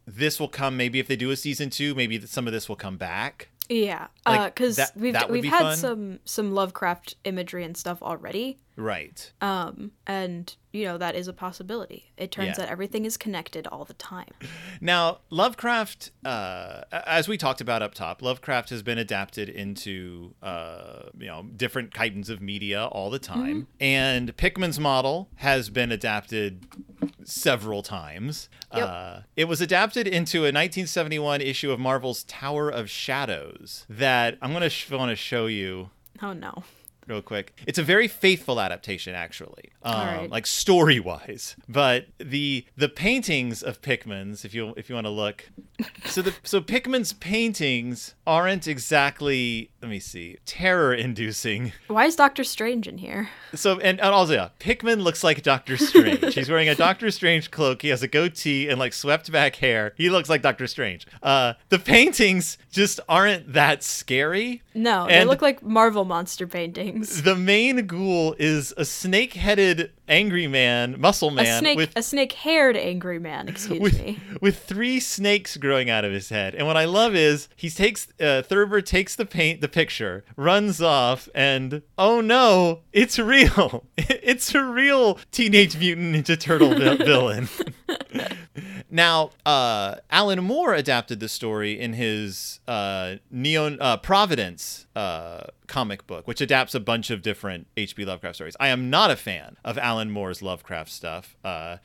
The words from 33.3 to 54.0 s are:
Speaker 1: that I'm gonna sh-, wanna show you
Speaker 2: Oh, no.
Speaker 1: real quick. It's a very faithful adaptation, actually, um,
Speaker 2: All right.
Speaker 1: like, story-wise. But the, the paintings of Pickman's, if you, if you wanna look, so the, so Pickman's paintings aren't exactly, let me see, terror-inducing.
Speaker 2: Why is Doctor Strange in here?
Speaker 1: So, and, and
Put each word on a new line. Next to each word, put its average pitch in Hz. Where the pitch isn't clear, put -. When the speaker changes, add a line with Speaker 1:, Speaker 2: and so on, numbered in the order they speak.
Speaker 1:
that 120
I'm 131
gonna 170
sh-, -
wanna 127
show 117
you 95
Speaker 2:
Oh, 202
no. -
Speaker 1:
real 107
quick. 101
It's -
a 165
very 202
faithful 170
adaptation, 92
actually, -
um, 117
Speaker 2:
All 107
right. 95
Speaker 1:
like, 113
story-wise. 120
But 127
the, 139
the 143
paintings 160
of 127
Pickman's, 104
if 98
you, 113
if -
you 123
wanna 110
look, 104
so -
the, 180
so 196
Pickman's 247
paintings 147
aren't 170
exactly, 135
let 117
me 98
see, -
terror-inducing. 120
Speaker 2:
Why 220
is 320
Doctor 277
Strange 233
in -
here? 196
Speaker 1:
So, 190
and, 190
and 202